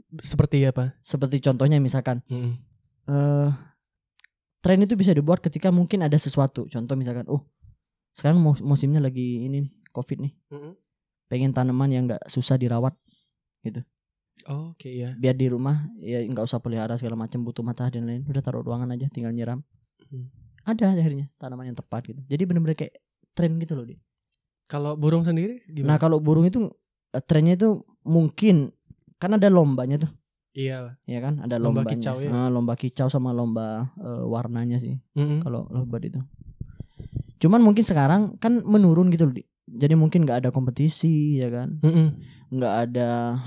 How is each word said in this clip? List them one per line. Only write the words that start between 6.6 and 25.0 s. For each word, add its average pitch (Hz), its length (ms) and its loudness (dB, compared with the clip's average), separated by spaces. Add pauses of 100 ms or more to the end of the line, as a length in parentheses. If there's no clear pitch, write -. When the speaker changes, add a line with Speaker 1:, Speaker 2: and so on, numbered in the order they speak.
Speaker 2:
Contoh 120 280 -6
misalkan, 123 300 -4
oh, - 220 -4 (640)
sekarang 160 280 2
mus-, 151 220 4
musimnya 143 380 2
lagi 127 240 -2 (180)
ini 139 220 -4
nih, 139 80 -8 (180)
covid 127 300 -8
nih. 143 160 -8 (140)
Speaker 1:
Mm-mm. 147 260 -18 (500)
Speaker 2:
Pengen 131 260 -2
tanaman 127 380 0
yang 127 160 0
nggak 117 200 -6
susah 131 300 -2
dirawat 120 360 -2 (680)
gitu. - 180 -10 (680)
Speaker 1:
Oke, 147 480 -12
ya. 123 200 -8
Speaker 2:
Biar 127 200 0
di 131 140 0
rumah, 135 500 -2
ya, 117 240 -6
nggak 113 220 -4
usah 120 160 -6
pelihara 113 360 -4
segala 117 220 -8
macam, 113 240 -8
butuh 117 200 -8
matahari 123 340 -6
dan 117 100 -6
lain, 120 180 -6
udah 139 160 -6
taruh 135 220 -6
ruangan 120 280 -6
aja, 123 180 -6
tinggal 120 220 -8
nyiram. 117 300 -6 (460)
Speaker 1:
Hmm. 131 240 -16 (340)
Speaker 2:
Ada 214 300 2
akhirnya 147 420 0
tanaman 127 320 -14
yang 120 80 -10
tepat - 320 -10
gitu. 139 160 -14
Jadi 143 200 -2
bener-bener 165 320 2
kayak - 200 -10 (360)
tren 165 240 0
gitu 165 180 -6
loh, 131 100 -6
Di. 117 120 -16 (680)
Speaker 1:
Kalau 147 300 -6
burung 156 280 2